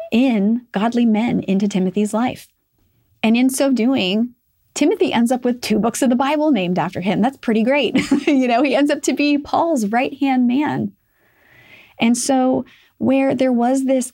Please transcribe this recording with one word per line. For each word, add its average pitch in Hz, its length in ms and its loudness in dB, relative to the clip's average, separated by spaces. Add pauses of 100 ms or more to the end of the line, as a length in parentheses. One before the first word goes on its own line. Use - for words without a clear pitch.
(120)
in 226 600 0
godly 240 320 0
men 220 440 0
into 196 200 0
Timothy's 202 460 -2
life. 226 340 -4 (760)
And 226 120 2
in 254 140 2
so 277 240 0
doing, 226 600 0 (400)
Timothy 320 360 0
ends 233 200 0
up 247 120 -2
with 247 160 -2
two 214 200 -2
books 226 240 -2
of 254 80 4
the 254 40 2
Bible 294 360 0
named 180 260 0
after 170 240 -4
him. 180 200 0
That's 269 160 0
pretty 220 260 0
great. 262 360 0 (120)
<laughs> 285 160 0
You 262 200 2
know, 240 140 2
he 262 140 0
ends 294 160 2
up 285 100 -2
to 302 120 -2
be 285 260 0
Paul's 294 480 -2
right-hand 254 580 0
man. 240 460 -2 (1080)
And 233 180 2
so 254 500 0 (340)
where 269 340 0
there 254 180 0
was 247 340 0
this 254 280 -2